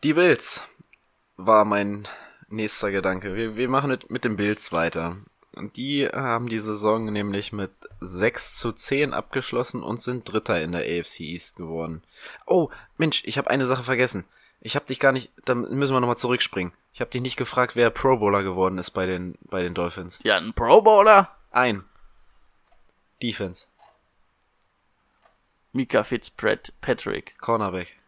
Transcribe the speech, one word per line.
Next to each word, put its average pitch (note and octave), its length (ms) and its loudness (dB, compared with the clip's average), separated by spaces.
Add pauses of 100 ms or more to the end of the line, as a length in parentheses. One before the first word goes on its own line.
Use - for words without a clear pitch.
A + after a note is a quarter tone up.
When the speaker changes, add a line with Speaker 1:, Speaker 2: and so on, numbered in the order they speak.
Speaker 1:
Die D3+ 100 2
Bills E3 500 2 (720)
war G#2+ 300 6
mein G2+ 420 -2 (400)
nächster G#2+ 440 -4
Gedanke. F#2+ 440 -2
Wir, A2 200 -4
wir B2 140 -2
machen C#3 200 0
mit, B2+ 200 -4
mit A2+ 140 -6
den A2+ 140 0
Bills G#2 340 -2
weiter. E2+ 460 -2 (400)
Und - 200 -12
die C#3 300 -2
haben A#2+ 400 -2
die A2+ 120 -4
Saison G#2+ 460 0
nämlich G2+ 460 -4
mit G2+ 200 -8 (280)
sechs F2+ 560 -4
zu A#2 160 -4
zehn C#3 420 -2
abgeschlossen - 680 -4
und A2+ 160 -6
sind B2 320 -6
Dritter G#2 300 0
in D#2+ 100 -4
der E2+ 100 -2
A C#2+ 180 -2
F E2 80 -8
C - 180 -12
East E2 300 -12
geworden. E2 480 -8 (420)
Oh, F3 240 4 (280)
Mensch, D#3+ 280 0
ich - 120 -4
hab - 100 -2
eine C3 180 2
Sache B2+ 180 0
vergessen. A#2+ 420 0 (360)
Ich - 140 -6
hab C#3 120 -4
dich C3+ 120 -6
gar C#3 120 6
nicht, B2+ 200 -4 (140)
da B2+ 100 2
müssen C3+ 380 -2
wir C3 60 4
nochmal A#2+ 180 2
zurückspringen. A2 560 -2 (200)
Ich - 80 -8
hab A#2+ 100 -6
dich B2 100 -4
nicht B2+ 160 -6
gefragt, B2+ 380 0
wer A#2+ 160 6
Pro C3 260 4
Bowler G2+ 260 4
geworden F#2 360 0
ist F2 120 -8
bei F#2+ 140 -2
den, F2+ 360 -4
bei F#2+ 200 -4
den F2 140 -2
Dolphins. F2 480 -6
Speaker 2:
Ja, G#2 140 4
ein A2+ 160 -4
Pro A#2+ 280 6
Bowler? G#3 480 8 (220)
Speaker 1:
Ein. A#2 320 0 (1400)
Defense. G2+ 460 -6 (2000)
Speaker 2:
Mika B2 300 2
Fitzpatrick. - 1400 -4
Speaker 1:
Cornerback. G2 560 -2 (120)